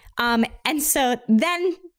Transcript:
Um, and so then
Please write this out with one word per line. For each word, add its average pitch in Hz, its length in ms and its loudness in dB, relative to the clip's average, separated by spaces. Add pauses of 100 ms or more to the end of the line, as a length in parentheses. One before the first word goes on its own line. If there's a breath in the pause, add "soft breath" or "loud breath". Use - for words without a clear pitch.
(180 loud breath)
Um, 233 260 0 (200)
and 277 180 -2
so 254 340 0 (120)
then 349 460 2 (240)